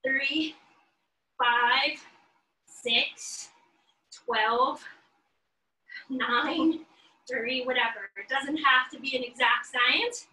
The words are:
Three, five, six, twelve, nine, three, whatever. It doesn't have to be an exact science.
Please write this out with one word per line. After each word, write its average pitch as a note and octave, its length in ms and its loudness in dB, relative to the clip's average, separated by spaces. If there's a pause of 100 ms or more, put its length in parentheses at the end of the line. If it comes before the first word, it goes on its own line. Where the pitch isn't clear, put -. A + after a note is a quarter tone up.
Three, C5 520 -2 (800)
five, D#4 640 2 (640)
six, - 840 -4 (760)
twelve, A#3+ 580 2 (1300)
nine, C4+ 720 0 (480)
three, B3 360 -4
whatever. A#3+ 520 -2
It G3+ 120 -16
doesn't C#4 300 -2
have C4 340 4
to B3+ 80 -16
be B3+ 160 -6
an B3 80 0
exact - 420 0
science. C#4 680 0